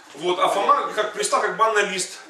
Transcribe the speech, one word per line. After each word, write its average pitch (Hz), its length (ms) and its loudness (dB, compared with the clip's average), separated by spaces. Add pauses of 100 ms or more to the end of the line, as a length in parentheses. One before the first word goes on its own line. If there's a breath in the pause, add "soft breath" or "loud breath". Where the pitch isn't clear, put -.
(160)
Вот, 175 240 -2
а 185 100 4
Фома 190 440 2
как - 200 -4
пристал, - 260 0
как 190 180 -2
банный 214 280 4
лист. 185 320 -6 (120)